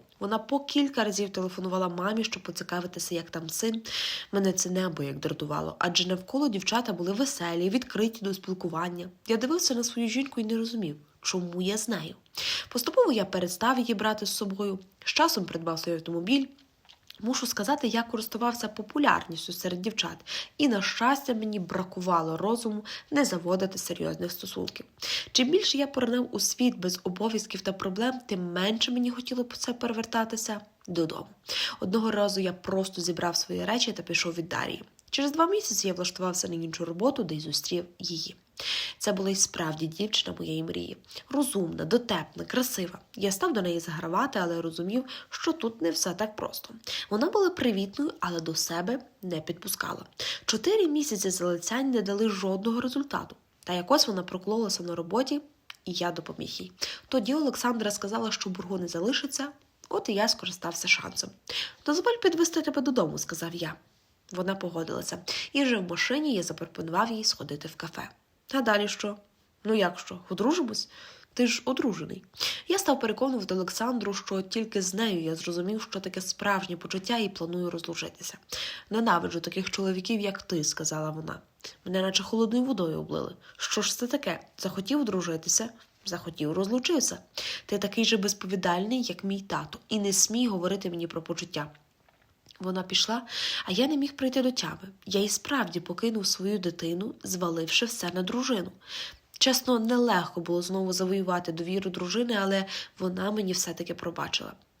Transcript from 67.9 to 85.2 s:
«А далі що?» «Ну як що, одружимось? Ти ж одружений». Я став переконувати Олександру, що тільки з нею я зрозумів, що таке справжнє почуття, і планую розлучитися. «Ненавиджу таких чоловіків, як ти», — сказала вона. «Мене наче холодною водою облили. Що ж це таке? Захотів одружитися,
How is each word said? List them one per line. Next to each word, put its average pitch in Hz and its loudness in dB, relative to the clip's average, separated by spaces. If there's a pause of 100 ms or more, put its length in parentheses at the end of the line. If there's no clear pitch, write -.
«А 269 4
далі 208 4
що?» 208 -4 (460)
«Ну 214 2
як 180 4
що, - -10 (100)
одружимось? 220 2 (440)
Ти 247 4
ж 233 0
одружений». 220 0 (440)
Я 359 4
став 269 4
переконувати 220 0
Олександру, 202 0
що 190 -2
тільки 214 -2
з 190 -2
нею 196 2
я 160 0
зрозумів, 175 -2
що - -8
таке 190 -6
справжнє 185 -2
почуття, 190 -2
і 208 2
планую 175 -4
розлучитися. - -6 (520)
«Ненавиджу 180 4
таких 190 -4
чоловіків, 190 0
як 202 -2
ти», — 165 0
сказала 156 -2
вона. 156 -6 (460)
«Мене 185 2
наче 190 2
холодною 226 2
водою 180 0
облили. 160 -4 (220)
Що - 0
ж - 0
це 240 -2
таке? 196 -2 (180)
Захотів 196 0
одружитися, 185 0 (360)